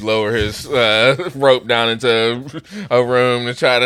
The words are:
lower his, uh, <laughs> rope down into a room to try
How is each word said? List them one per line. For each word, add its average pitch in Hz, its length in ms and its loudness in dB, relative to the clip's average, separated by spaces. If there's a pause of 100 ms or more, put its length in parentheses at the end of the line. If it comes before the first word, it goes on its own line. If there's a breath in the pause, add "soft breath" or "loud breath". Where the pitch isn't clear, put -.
lower 110 280 0
his, 107 340 -4
uh, 127 640 2
<laughs> 135 40 -14
rope 131 320 2
down 117 220 0
into 120 720 -2 (280 loud breath)
a 123 140 2
room 123 420 0
to 120 80 -4
try 123 320 0